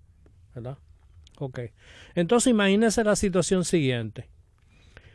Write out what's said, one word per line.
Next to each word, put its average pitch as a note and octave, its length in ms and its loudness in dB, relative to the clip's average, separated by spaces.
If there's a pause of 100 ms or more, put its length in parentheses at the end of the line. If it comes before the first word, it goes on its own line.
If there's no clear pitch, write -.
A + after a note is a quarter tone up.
(540)
¿verdad? B2+ 240 -14 (600)
Ok. C3 220 -10 (540)
Entonces, A#3 380 2
imagínese G#3 520 2
la G#3 120 2
situación F#3 480 0
siguiente. B2+ 640 -2 (880)